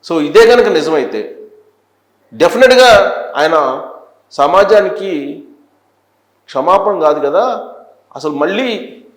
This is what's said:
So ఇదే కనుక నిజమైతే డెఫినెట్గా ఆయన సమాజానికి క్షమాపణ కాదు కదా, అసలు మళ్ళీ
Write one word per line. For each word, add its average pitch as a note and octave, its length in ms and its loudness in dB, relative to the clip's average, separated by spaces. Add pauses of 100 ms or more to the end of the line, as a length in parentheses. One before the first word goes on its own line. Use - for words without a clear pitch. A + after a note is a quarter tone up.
So E3 140 -2
ఇదే D#3+ 260 4
కనుక A#3+ 200 4
నిజమైతే D3 720 -4 (920)
డెఫినెట్గా B3 560 4 (460)
ఆయన D3 480 -2 (480)
సమాజానికి F#3 1120 0 (1000)
క్షమాపణ F#3 540 -2
కాదు D3+ 280 0
కదా, A3 400 -2 (480)
అసలు D3 160 -8
మళ్ళీ G3 680 -6 (180)